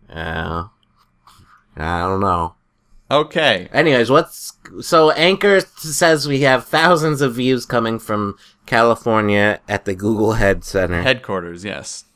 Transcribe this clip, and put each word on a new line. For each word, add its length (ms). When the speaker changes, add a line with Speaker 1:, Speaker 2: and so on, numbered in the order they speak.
Speaker 1:
Yeah. 560
I 240
don't 200
know. 360
Speaker 2:
Okay. 640
Speaker 1:
Anyways, 360
what's, 440
so 300
Anchor 480
says 500
we 140
have 240
thousands 560
of 140
views 300
coming 340
from 380
California 1040
at 180
the 100
Google 380
Head 300
Center. 380
Speaker 2:
Headquarters, 640
yes. 400